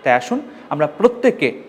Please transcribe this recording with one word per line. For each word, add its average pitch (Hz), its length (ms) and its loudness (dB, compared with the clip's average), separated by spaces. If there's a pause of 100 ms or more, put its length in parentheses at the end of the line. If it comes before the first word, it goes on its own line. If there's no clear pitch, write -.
তাই 131 100 2
আসুন, 226 280 -2 (280)
আমরা 147 180 -2
প্রত্যেকে 214 640 0 (180)